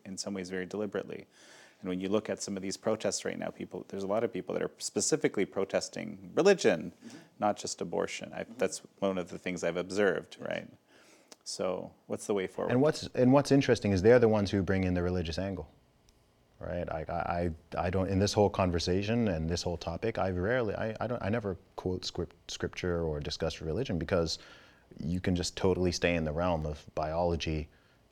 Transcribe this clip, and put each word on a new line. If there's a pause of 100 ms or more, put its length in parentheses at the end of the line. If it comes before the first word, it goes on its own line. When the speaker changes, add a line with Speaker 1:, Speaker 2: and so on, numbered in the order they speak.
Speaker 1:
in
some
ways,
very
deliberately. (560)
And
when
you
look
at
some
of
these
protests
right
now,
people,
there's
a
lot
of
people
that
are
specifically
protesting
religion, (140)
Speaker 2:
Mm-hmm. (220)
Speaker 1:
not
just
abortion.
I,
Speaker 2:
Mm-hmm.
Speaker 1:
that's (200)
one
of
the
things
I've
observed,
Speaker 2:
Yes.
Speaker 1:
right? (760)
So (160)
what's
the
way
forward?
Speaker 2:
And
what's,
and
what's
interesting
is
they're
the
ones
who
bring
in
the
religious
angle, (880)
right?
I,
I, (640)
I,
I
don't,
in
this
whole
conversation
and
this
whole
topic,
I
rarely,
I,
I
don't,
I
never (200)
quote
script, (160)
scripture
or
discuss
religion,
because (580)
you
can
just
totally
stay
in
the
realm
of (120)
biology (440)